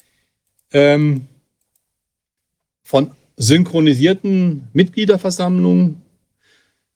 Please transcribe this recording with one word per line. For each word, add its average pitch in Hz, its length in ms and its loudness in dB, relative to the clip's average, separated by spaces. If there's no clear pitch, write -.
ähm, 143 540 0
von 139 300 -2
synchronisierten 165 1400 0
Mitgliederversammlungen. 180 1300 0